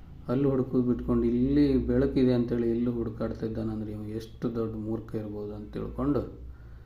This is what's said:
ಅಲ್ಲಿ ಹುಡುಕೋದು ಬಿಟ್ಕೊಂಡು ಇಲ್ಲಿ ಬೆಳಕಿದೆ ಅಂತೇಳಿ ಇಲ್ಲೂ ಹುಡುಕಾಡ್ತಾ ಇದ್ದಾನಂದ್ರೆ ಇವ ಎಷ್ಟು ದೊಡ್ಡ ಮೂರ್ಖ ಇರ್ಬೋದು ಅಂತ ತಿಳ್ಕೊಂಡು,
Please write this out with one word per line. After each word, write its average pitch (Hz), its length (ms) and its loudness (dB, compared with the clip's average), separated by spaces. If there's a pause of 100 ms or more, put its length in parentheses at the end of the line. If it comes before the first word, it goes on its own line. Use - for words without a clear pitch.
(280)
ಅಲ್ಲಿ 135 200 2
ಹುಡುಕೋದು 127 360 2
ಬಿಟ್ಕೊಂಡು 120 400 2
ಇಲ್ಲಿ 135 540 4
ಬೆಳಕಿದೆ 127 560 4
ಅಂತೇಳಿ 120 380 2
ಇಲ್ಲೂ 120 200 2
ಹುಡುಕಾಡ್ತಾ 113 540 -4
ಇದ್ದಾನಂದ್ರೆ 110 460 -4
ಇವ 107 140 -8
ಎಷ್ಟು 113 500 -6
ದೊಡ್ಡ 110 200 -2
ಮೂರ್ಖ 110 400 -4
ಇರ್ಬೋದು 104 400 -6
ಅಂತ 107 180 -12
ತಿಳ್ಕೊಂಡು, 123 460 -2 (680)